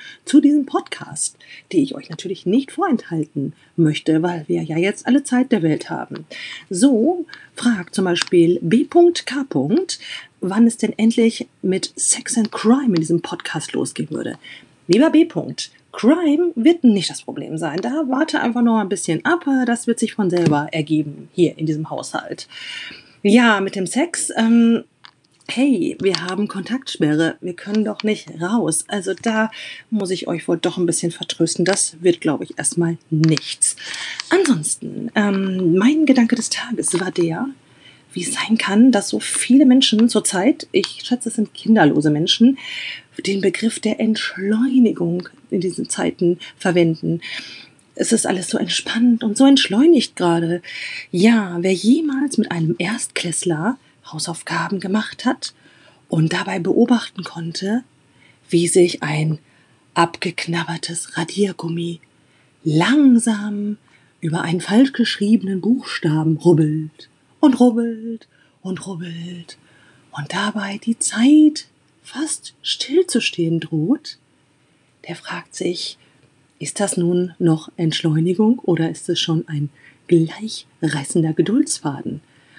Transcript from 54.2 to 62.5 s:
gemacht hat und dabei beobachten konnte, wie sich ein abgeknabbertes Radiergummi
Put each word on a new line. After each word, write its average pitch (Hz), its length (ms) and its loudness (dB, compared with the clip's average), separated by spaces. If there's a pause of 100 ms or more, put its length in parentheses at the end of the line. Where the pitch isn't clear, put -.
gemacht 202 460 -6
hat - 280 -4 (540)
und 160 240 0
dabei 185 260 -4
beobachten 220 640 0
konnte, 180 640 -6 (640)
wie 175 180 2
sich 175 360 2
ein 151 360 -2 (560)
abgeknabbertes 170 1200 -4
Radiergummi 170 840 -4 (640)